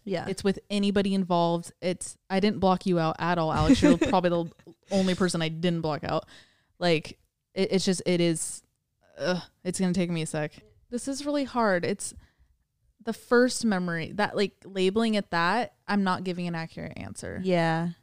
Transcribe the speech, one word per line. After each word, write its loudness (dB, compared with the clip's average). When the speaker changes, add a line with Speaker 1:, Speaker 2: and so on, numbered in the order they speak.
Speaker 1:
Yeah. -4
Speaker 2:
It's -6
with 2
anybody 2
involved. 0
It's, -6
I 2
didn't 2
block 2
you 2
out 0
at 0
all, 0
Alex. 4
You're 6
Speaker 1:
<laughs> 0
Speaker 2:
probably 2
the -2
only 2
person 0
I 0
didn't 0
block -4
out. -2
Like, 0
it, 0
it's 2
just, 0
it 2
is, -2
ugh, -2
it's -4
gonna 2
take 0
me -2
a -4
sec. -4
This -6
is -6
really 0
hard. 0
It's -4
the -6
first 2
memory, -2
that, 0
like, 0
labeling 0
it -2
that, 0
I'm 2
not 0
giving -4
an -4
accurate -10
answer. -10
Speaker 1:
Yeah. 2